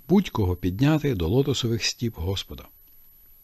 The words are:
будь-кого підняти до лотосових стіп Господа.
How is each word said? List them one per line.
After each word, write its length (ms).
будь-кого 480
підняти 580
до 140
лотосових 560
стіп 320
Господа. 480